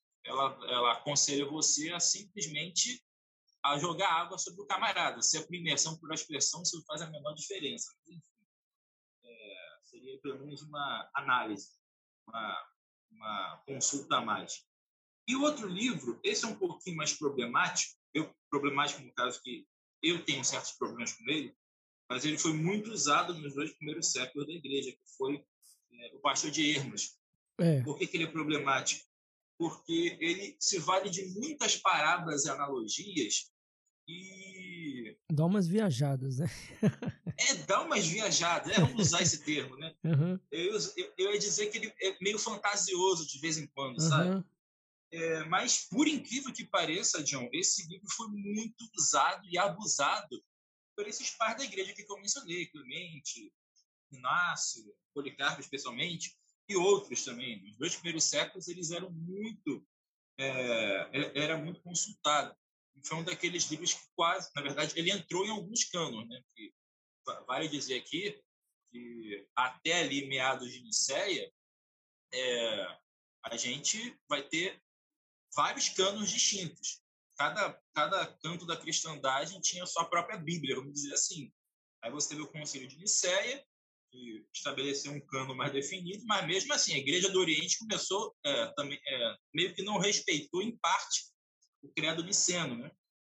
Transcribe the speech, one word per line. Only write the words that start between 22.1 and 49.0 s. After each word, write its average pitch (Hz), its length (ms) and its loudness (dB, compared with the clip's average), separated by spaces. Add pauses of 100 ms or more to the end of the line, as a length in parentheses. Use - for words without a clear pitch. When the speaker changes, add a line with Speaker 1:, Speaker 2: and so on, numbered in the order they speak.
Speaker 1:
ele 151 140 2
foi 165 140 4
muito 202 400 2
usado 175 420 4
nos 143 200 -8
dois 151 220 -2
primeiros 151 360 -2
séculos 127 340 -4
da 151 60 -10
igreja, 135 400 -4
que - 240 -20
foi, 139 280 -2 (480)
é, 120 220 -18
o - 60 -20
Pastor 147 320 2
de 151 180 4
Hermas. 131 480 -2 (400)
Speaker 2:
É. 160 240 6
Speaker 1:
Por 139 160 -2
que 180 80 0
que - 100 -2
ele 165 80 2
é 160 60 -2
problemático? 147 720 0 (540)
Porque 165 600 0
ele 180 400 -2
se - 180 2
vale 190 320 2
de 190 140 -4 (160)
muitas 269 360 0
parábolas 160 680 4
e 156 60 0
analogias 139 1000 -2 (580)
e 180 1080 -10 (160)
Speaker 2:
Dá 156 120 4
umas 185 220 6
viajadas, 139 720 2
né? 165 80 2
<laughs> - 920 -2
Speaker 1:
É, - 160 4 (120)
dá 202 160 4
umas 277 240 2
viajadas, 170 680 2
é, 214 80 8
vamos 180 280 6
usar 175 120 4
esse - 240 2
termo, 131 320 -2
né? - 180 -12 (100)
Speaker 2:
Uhum. 170 360 4 (100)
Speaker 1:
Eu, 170 220 0 (240)
eu, - 220 -6
eu 202 160 2
ia 202 40 4
dizer 208 280 2
que 214 100 -2
ele 214 240 -6
é 190 180 0
meio 208 200 0
fantasioso 190 880 2
de 143 140 -8
vez 156 180 0
em 151 80 -6
quando, 135 340 -4
Speaker 2:
Uhum. 160 80 4
Speaker 1:
sabe? 180 360 4 (680)
É, 165 320 0
mas, 190 440 2
por 285 200 4
incrível 269 440 -2
que 214 120 -8
pareça, 170 580 0
John, 131 300 -2
esse 175 360 2
livro 196 280 -16
foi 226 120 -8
muito 208 540 -6 (140)
usado 175 540 4